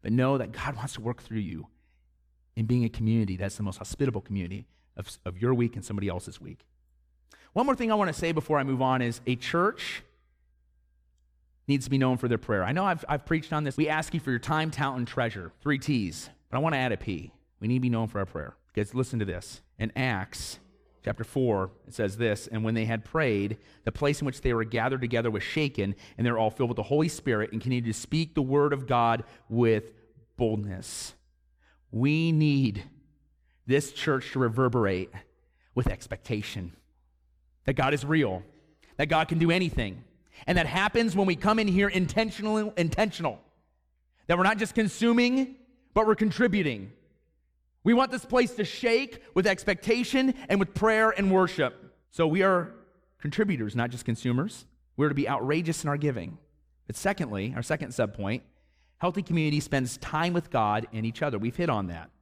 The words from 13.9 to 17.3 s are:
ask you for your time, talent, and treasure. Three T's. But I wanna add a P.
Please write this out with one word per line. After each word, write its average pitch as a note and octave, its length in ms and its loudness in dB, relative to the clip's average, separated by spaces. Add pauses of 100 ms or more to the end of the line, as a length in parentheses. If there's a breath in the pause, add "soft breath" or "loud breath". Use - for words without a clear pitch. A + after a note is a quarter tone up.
ask D#3 240 -2
you A#2 60 0
for - 100 -4
your A#2+ 80 0
time, D#3 320 0
talent, C3+ 300 -2
and A#2+ 60 -2
treasure. G2+ 540 -4
Three D3 180 0
T's. A2+ 520 -2 (180)
But B2 80 -6
I C3+ 40 0
wanna D#3+ 180 0
add B2+ 140 0
a G2 40 -2
P. - 340 -8 (300)